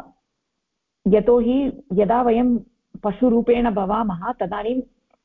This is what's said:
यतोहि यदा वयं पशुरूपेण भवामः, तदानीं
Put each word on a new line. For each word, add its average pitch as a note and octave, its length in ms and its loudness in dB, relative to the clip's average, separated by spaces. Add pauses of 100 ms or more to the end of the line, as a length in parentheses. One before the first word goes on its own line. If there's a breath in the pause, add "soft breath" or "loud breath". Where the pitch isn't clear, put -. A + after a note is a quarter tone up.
(1080)
यतोहि A#3+ 760 2 (100)
यदा G#3 300 2
वयं A#3+ 360 2 (460)
पशुरूपेण A#3 680 2
भवामः, G3+ 640 -4
तदानीं G#3 500 -6 (420)